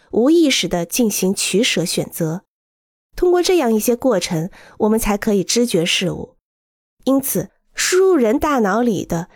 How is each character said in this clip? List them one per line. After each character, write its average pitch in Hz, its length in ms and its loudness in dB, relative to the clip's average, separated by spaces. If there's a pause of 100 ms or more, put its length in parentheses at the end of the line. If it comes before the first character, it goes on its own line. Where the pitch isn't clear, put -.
(120)
无 247 180 2
意 330 180 4
识 247 180 -2
地 170 200 -2
进 226 240 -2
行 190 240 -2
取 - 280 0
舍 185 220 0
选 - 260 -4
择。 165 340 -6 (720)
通 359 160 0
过 359 120 2
这 359 160 2
样 247 120 0
一 220 80 2
些 233 160 0
过 240 240 0
程， 170 300 -4 (300)
我 214 100 0
们 220 100 2
才 208 200 0
可 214 160 0
以 185 100 2
知 233 220 0
觉 170 180 0
事 180 280 -2
物。 - 240 -12 (680)
因 269 160 2
此， 202 300 -6 (220)
输 - 260 -2
入 381 180 4
人 240 220 2
大 294 200 -2
脑 214 240 0
里 226 240 -2
的 170 300 -6